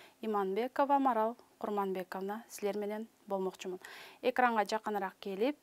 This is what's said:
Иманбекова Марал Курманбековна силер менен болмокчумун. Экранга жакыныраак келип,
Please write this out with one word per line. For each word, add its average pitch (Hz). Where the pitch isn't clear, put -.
Иманбекова 226
Марал 233
Курманбековна 196
силер 202
менен 214
болмокчумун. 190
Экранга 240
жакыныраак 202
келип, 208